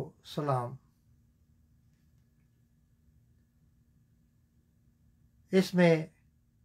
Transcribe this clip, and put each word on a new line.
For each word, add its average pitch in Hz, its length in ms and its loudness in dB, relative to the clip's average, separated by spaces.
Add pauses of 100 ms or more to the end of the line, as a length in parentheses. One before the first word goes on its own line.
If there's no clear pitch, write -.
(260)
सलाम। 135 520 -6 (4000)
इसमें 175 580 2 (560)